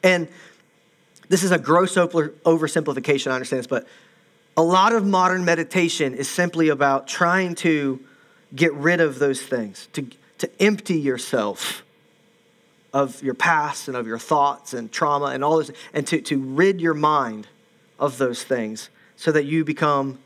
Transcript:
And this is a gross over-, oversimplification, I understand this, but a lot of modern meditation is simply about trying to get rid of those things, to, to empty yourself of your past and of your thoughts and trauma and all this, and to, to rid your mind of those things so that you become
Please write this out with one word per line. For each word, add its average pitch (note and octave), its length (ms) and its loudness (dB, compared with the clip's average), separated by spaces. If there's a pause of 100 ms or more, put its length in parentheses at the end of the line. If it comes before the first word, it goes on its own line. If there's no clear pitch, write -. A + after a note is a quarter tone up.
And F3 260 4 (1000)
this F3+ 120 4
is F#3 100 2
a E3+ 60 4
gross E3+ 380 2
over-, E3 380 0 (100)
oversimplification, D3+ 880 0
I C3 40 0
understand B2+ 260 -4
this, A#2+ 60 -10
but B2 200 -4 (680)
a D#3+ 60 4
lot F#3 300 6
of A3 140 0
modern F#3 380 2
meditation E3 680 0
is C3+ 160 -6
simply E3 400 0
about C#3 380 2
trying F3+ 480 0
to C#3+ 460 0 (540)
get D3 200 2
rid E3 260 0
of C#3+ 180 2
those C3+ 220 0
things, A2 520 -6
to, - 140 -8 (320)
to - 120 -6 (100)
empty G3+ 380 2
yourself B2 840 -4 (1080)
of C#3 300 -2
your C3+ 100 -2
past D3+ 540 -2
and C3 100 -8
of A#2+ 100 -6
your A2+ 120 -8
thoughts C#3+ 560 0
and A#2 160 -8
trauma C#3+ 360 0
and C3 180 -4
all D#3 140 4
this, D3 120 -2 (240)
and D3 140 -2
to, D#3+ 120 0
to D3 180 -2
rid D#3+ 420 0
your E3 120 0
mind C#3+ 540 0 (520)
of C3+ 200 -2
those B2 240 -2
things A2 480 -6 (260)
so - 160 -2
that D3+ 120 2
you D#3 200 0
become C#3+ 600 -2